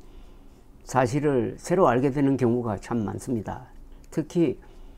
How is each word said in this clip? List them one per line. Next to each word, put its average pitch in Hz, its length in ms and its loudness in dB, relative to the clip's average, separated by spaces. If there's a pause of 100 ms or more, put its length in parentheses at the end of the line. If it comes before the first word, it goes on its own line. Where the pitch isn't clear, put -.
(840)
사실을 131 720 0
새로 180 320 4
알게 127 220 4
되는 139 260 2
경우가 117 440 0
참 117 260 -4
많습니다. 104 640 -6 (420)
특히 160 500 -2 (380)